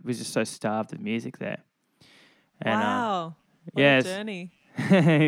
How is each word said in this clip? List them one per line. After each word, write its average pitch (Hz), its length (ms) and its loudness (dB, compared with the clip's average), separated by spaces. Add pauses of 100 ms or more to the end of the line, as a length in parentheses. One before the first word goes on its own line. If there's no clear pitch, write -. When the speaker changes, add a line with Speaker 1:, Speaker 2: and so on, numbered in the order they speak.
Speaker 1:
We 123 120 -6
were 113 40 -12
just 117 140 -12
so 113 120 -2
starved 110 500 -6
of - 60 -12
music 113 360 -8
there. 107 220 -8 (1040)
And, 220 180 0
uh, 214 60 0
Speaker 2:
Wow. 202 480 -2 (400)
What 139 80 2
Speaker 1:
yes. 135 240 4
Speaker 2:
a - 100 -8
journey. 196 360 -10 (260)
Speaker 1:
<laughs> - 120 0 (380)